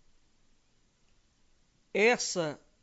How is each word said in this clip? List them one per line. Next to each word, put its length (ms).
Essa 640